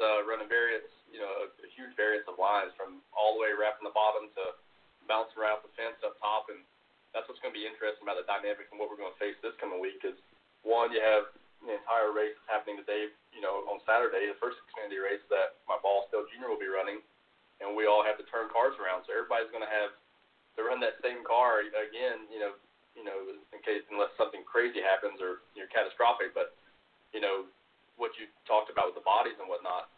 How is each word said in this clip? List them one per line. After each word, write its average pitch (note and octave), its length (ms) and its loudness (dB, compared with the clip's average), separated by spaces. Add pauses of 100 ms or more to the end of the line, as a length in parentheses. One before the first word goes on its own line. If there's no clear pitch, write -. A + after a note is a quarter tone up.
uh, G#2+ 240 2
running A2 240 -4
variants, A#2 400 0 (160)
you A2+ 160 -10
know, G2 80 -6
a, G2 160 -4 (160)
a - 80 -20
huge B2+ 240 -16
variance G#2+ 320 2
of F2+ 80 -10
lines F#2+ 400 2
from F#2 240 -12 (160)
all G#2+ 240 4
the - 0 -
way G#2+ 160 2
wrapping G#2+ 320 -2
the - 80 -6
bottom G#2+ 400 2
to F#2+ 160 -4 (560)
bouncing A2 320 -2
right G#2+ 160 2
off G#2+ 80 -10
the - 160 -20
fence A2+ 240 -4
up G#2 160 -4
top. G#2+ 320 0
And G#2+ 80 -14 (560)
that's A2+ 160 -4
what's - 80 -16
gonna B2 160 -8
be G#2+ 80 -8
interesting G#2+ 400 -6
about G2 160 -4
the - 80 -8
dynamic G2+ 400 -4
and G#2 80 -20
what G#2 160 -6
we're G#2 80 -14
gonna F#2+ 160 -8
face G#2 240 -6
this A2+ 240 -8
coming F#2 160 -6
week F#2+ 240 -6
is, - 160 -6 (480)
one, A#2 240 4
you A2+ 80 2
have G#2+ 320 6 (320)
the A2 160 -4
entire A2+ 320 2
race G#2+ 240 0
that's - 240 -8
happening G#2 160 -8
today, G#2 320 -4 (240)
you A2 80 -20
know, G2 320 -2
on G2 160 -4
Saturday, A2 400 4
the G2+ 160 -4
first - 240 -6
Xfinity G#2 320 -10
race G2 320 -2
that F#2+ 320 2
my F#2+ 160 0
boss, G2 320 2
Dale G#2+ 160 0
Junior, E3+ 240 -8
will - 80 -2
be F#2+ 80 -6
running, G2+ 320 -2 (640)
and G2+ 80 -4
we G#2+ 160 2
all G#2 160 8
have G#2+ 160 0
to G#2 80 -14
turn A2+ 240 -4
cars A#2 240 4
around. F#2 320 -4
So G#2 80 -4
everybody's A2+ 400 0
gonna G#2+ 160 -6
have G#2 240 0 (640)
to A2+ 80 0
run B2+ 160 0
that A2 160 -2
same B2 240 -4
car A#2 400 6
again, G#2+ 640 -4
you G#2+ 160 -6
know, G2+ 80 -2 (440)
you A#2 60 -18
know, G2 340 -8 (160)
in - 140 -18
case, G#2+ 240 -2
unless G#2 320 -2
something - 240 -4
crazy A#2+ 320 2
happens F#2+ 400 2
or F#2 240 -6 (160)
you're F#2+ 160 -14
catastrophic. A#2 640 2
But, F2+ 160 -2 (560)
you A2 80 -10
know, G2 320 -2 (480)
what A#2 240 -4
you G#2+ 80 -14 (160)
talked G#2+ 240 4
about F#2+ 240 0
with - 80 -10
the - 60 -2
bodies A2+ 340 4
and F#2 80 -10
whatnot, F2+ 480 -4